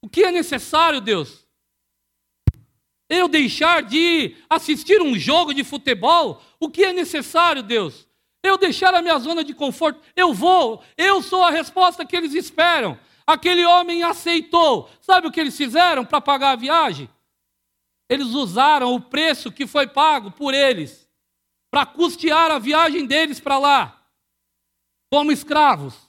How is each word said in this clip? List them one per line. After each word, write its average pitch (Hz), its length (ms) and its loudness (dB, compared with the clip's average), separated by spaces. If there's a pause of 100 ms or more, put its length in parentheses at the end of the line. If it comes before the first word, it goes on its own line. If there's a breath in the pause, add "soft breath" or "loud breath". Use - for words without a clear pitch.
"O 208 60 -18
que 370 140 2
é 370 60 0
necessário, 311 680 0
Deus? 190 460 -4 (1600)
Eu 349 200 0
deixar 302 540 0
de 285 540 -2 (140 loud breath)
assistir 320 500 2
um 277 180 0
jogo 294 360 0
de 277 100 -4
futebol? 269 800 0 (180 soft breath)
O 311 80 -4
que 359 160 0
é 370 80 -2
necessário, 330 720 -2
Deus? 202 440 -6 (360)
Eu 381 160 2
deixar 370 360 2
a 349 60 4
minha 330 180 0
zona 320 240 -6
de 294 120 -10
conforto? 294 480 -4 (120)
Eu 349 200 2
vou." 269 500 0 (140 soft breath)
Eu 370 240 2
sou 370 200 -2
a 349 80 4
resposta 339 540 -2
que - 100 -10
eles 330 200 -4
esperam. 311 640 -2 (260 soft breath)
Aquele 349 380 2
homem 339 380 2
aceitou. 339 880 0 (100)
Sabe 370 260 2
o 302 60 -6
que - 80 -4
eles 294 160 -4
fizeram 285 480 0
pra 294 160 -2
pagar 277 320 0
a 254 40 -2
viagem? 240 520 -2 (1000)
Eles 269 200 -2
usaram 254 680 0
o 247 60 -4
preço 294 500 -4
que 269 160 -10
foi 285 200 -2
pago 277 440 0
por 277 220 -8
eles 262 580 -2 (640)
pra 285 140 0
custear 320 680 0
a 294 60 -2
viagem 294 480 0
deles 294 340 -2
pra 277 180 -2
lá, 269 420 0 (1120)
como 294 200 2
escravos. 262 640 0 (140)